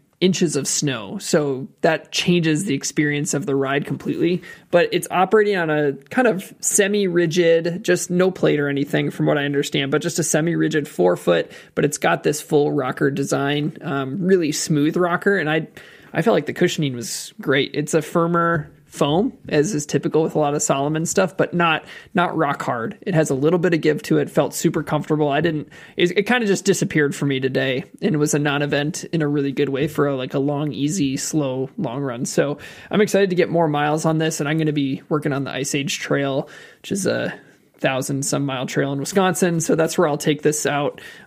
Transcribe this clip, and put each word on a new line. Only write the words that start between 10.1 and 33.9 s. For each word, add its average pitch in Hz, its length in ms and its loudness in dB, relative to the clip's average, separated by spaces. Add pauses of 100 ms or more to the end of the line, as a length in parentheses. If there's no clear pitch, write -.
a 175 40 2
semi-rigid 160 640 0
forefoot, 175 640 2 (220)
but - 100 2
it's 147 140 -2
got 165 240 0
this 147 180 0
full 147 320 2
rocker 139 380 0
design, 139 720 -2
um, 139 440 -4
really 175 260 4
smooth 151 440 0
rocker, 175 400 2
and 156 140 -2
I, 160 180 -2 (460)
I 156 80 2
felt 220 100 2
like 165 140 2
the 120 80 -6
cushioning 156 400 0
was - 440 -10
great. 143 360 -2
It's 151 180 -4
a 160 80 2
firmer 170 720 0 (140)
foam, 165 500 0 (140)
as 156 240 2
is 147 100 -4
typical 156 380 0
with 160 140 -2
a - 20 2
lot 147 160 2
of 151 80 -2
Salomon 151 420 0
stuff, 185 320 0
but - 160 0
not, 170 320 0 (300)
not 175 200 0
rock 143 280 0
hard. 123 400 -4
It 185 120 -4
has 156 140 4
a 143 60 0
little 151 240 2
bit 170 160 2
of 156 80 0
give 151 220 2
to 160 120 2
it. 143 140 0
Felt - 240 0
super 160 280 0
comfortable. 151 460 0
I 143 140 2
didn't, 156 260 -2 (300)
it, 175 180 2
it 202 60 2
kinda 233 240 2
just 196 180 0
disappeared 151 500 2
for 147 120 -2
me 139 120 0
today 131 460 -2 (160)
and - 180 0
was 147 140 2
a 156 60 2
non-event 147 720 -2
in 165 80 0
a 151 80 0
really 143 240 0
good 143 160 0
way 135 180 0
for 151 200 0
a, 143 100 0
like, 131 160 -6
a 151 60 -2
long, 143 340 -2
easy, 139 460 -2
slow, 135 580 -2
long 135 240 -4
run. 131 240 -4
So 147 320 0 (340)
I'm 208 120 4
excited 196 280 4
to 180 60 -2
get 175 140 2
more 165 180 2
miles 147 380 0